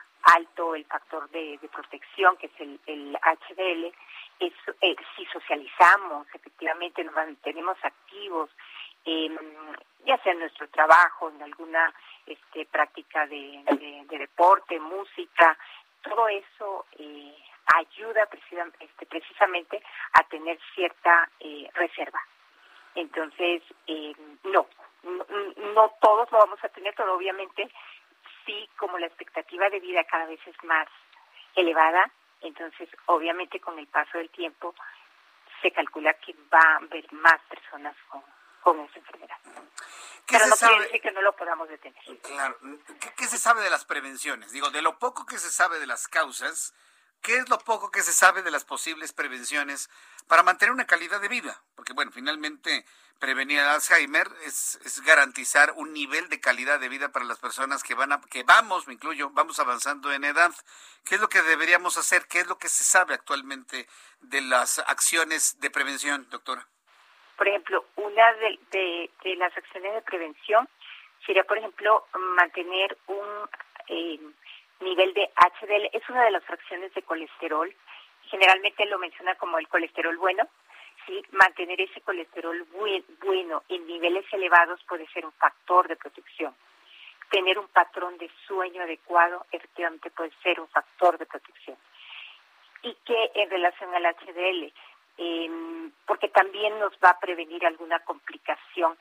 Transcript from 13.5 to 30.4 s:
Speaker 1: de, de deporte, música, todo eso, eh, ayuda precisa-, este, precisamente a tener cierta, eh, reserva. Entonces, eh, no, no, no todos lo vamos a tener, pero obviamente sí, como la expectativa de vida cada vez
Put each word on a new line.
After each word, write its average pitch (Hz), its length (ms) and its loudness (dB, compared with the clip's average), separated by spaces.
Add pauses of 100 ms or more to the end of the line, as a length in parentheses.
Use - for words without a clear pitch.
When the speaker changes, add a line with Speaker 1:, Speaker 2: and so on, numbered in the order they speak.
Speaker 1:
de, 143 420 -4
de 156 100 -12
deporte, 170 600 4
música, 170 800 2 (440)
todo 220 260 0
eso, 196 600 -6 (100)
eh, 147 400 -20 (380)
ayuda 214 500 -2
precisa-, - 540 -12
este, - 260 -20
precisamente 190 760 -4 (300)
a 160 100 8
tener 160 360 -8 (140)
cierta, 170 560 4 (100)
eh, 147 360 -16
reserva. - 440 -6 (760)
Entonces, 170 640 -4 (240)
eh, 151 300 -10 (300)
no, 185 220 2 (360)
no, 180 220 -10 (480)
no 220 280 6
todos 220 300 4
lo 226 80 4
vamos 202 240 4
a - 60 -6
tener, 196 260 -10
pero 190 200 -4
obviamente 190 560 -8 (760)
sí, 208 220 -12 (100)
como 180 200 -8
la 170 80 -4
expectativa 175 640 -4
de 196 100 -6
vida 180 260 -2
cada 165 200 -2
vez 160 220 -12